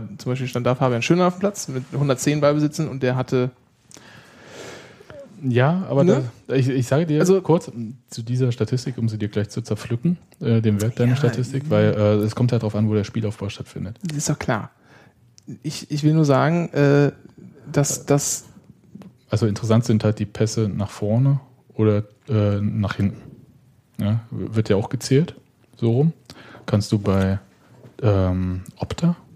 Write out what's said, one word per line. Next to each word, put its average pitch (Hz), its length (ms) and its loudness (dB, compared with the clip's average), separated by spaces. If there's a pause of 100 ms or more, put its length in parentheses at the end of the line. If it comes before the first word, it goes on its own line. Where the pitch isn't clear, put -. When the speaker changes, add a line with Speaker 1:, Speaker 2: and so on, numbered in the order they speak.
(180)
Speaker 1:
zum - 140 -6
Beispiel 127 160 -4
stand 123 180 -4
da 123 100 2
Fabian 123 260 0
Schöner 175 260 4
auf 180 80 0
dem 185 60 -14
Platz 202 260 -4
mit 131 160 -6 (100)
hundertzehn 143 460 0
Ballbesitzen 151 480 2
und 127 160 -6
der 127 140 0
hatte 127 340 0 (1900)
Speaker 2:
Ja, 135 440 2
aber 139 160 2
Speaker 1:
Ne? 185 180 4 (240)
Speaker 2:
da, 123 80 -2
ich, 131 140 2
ich 127 180 0
sage 156 180 2
dir 151 140 0
Speaker 1:
Also 185 220 4
Speaker 2:
kurz, 165 260 0
um, 117 300 -10 (120)
zu - 140 -12
dieser 127 300 0
Statistik, 123 440 -4
um 113 120 0
sie 110 80 -6
dir 104 100 -4
gleich 107 220 -4
zu 110 120 -8
zerpflücken, 117 560 -4 (220)
äh, 117 220 2
den 104 200 2
Wert 113 180 -4
deiner 123 120 4
Speaker 1:
Ja, 123 60 4
Speaker 2:
Statistik, 127 480 -2
Speaker 1:
ja. - 40 -8
Speaker 2:
weil, 107 240 4
äh, 107 300 4
es 107 120 -2
kommt 123 180 2
halt 110 100 0
drauf 107 120 -4
an, 107 120 0
wo 107 60 0
der 104 100 2
Spielaufbau 104 460 -6
stattfindet. - 540 -12
Speaker 1:
Das 156 140 -8
ist 151 120 -4
doch 147 100 -2
klar. 113 320 -4 (880)
Ich, - 300 -10
ich 147 120 -4
will 151 100 4
nur 160 120 4
sagen, 147 440 2
äh, 143 420 4 (580)
dass - 360 -2
das - 400 0 (840)
Speaker 2:
Also 117 180 2
interessant 110 360 2
sind 107 200 2
halt 107 160 0
die 104 60 -2
Pässe 107 440 -2
nach 95 220 -6
vorne 131 480 0 (340)
oder, 104 300 2 (260)
äh, 104 320 2
nach 104 340 -2
hinten. 98 220 0 (840)
Ja, 110 220 0 (100)
w-, 113 240 -8
wird 113 140 0
ja 101 60 4
auch 101 140 -2
gezählt, - 440 0 (420)
so 117 160 0
rum. 147 220 2 (540)
Kannst 104 240 0
du 107 80 2
bei, 98 400 2 (600)
ähm, 92 600 0 (160)
Opta, 170 380 -2 (200)